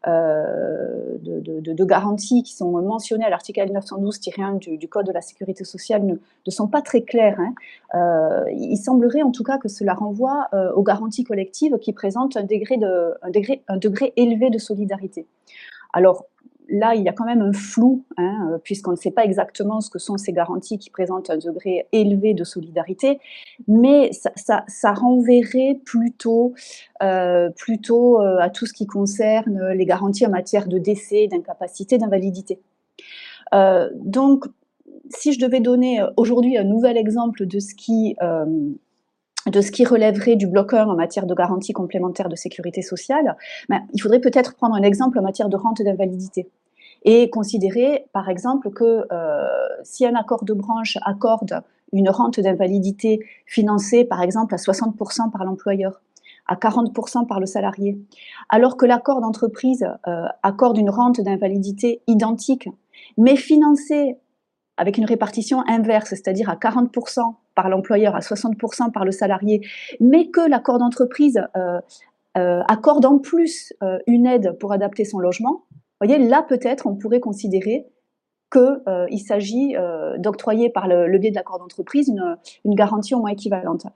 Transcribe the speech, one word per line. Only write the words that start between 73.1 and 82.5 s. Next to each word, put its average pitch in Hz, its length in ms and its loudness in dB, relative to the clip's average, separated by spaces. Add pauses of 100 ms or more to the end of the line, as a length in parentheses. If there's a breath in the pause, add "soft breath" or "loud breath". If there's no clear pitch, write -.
plus, 330 640 -2
euh, 185 240 -4
une 240 200 4
aide 208 320 2
pour 202 140 -6
adapter 202 320 -2
son 208 140 -6
logement, 202 460 -2 (360)
vous 202 60 0
voyez, 277 120 6
là 262 240 4
peut-être 262 440 -2
on 196 80 -2
pourrait 220 260 0
considérer 202 680 -4 (600)
que, 262 400 4
euh, 180 220 -2
il 214 80 -6
s'agit, 208 580 -2
euh, 160 400 -4
d'octroyer 214 540 0
par 196 180 -2
le, 175 180 4
le 185 120 4
biais 208 120 2
de 202 40 -6
l'accord 185 240 -8
d'entreprise 190 500 -2
une, 180 300 -4 (260 loud breath)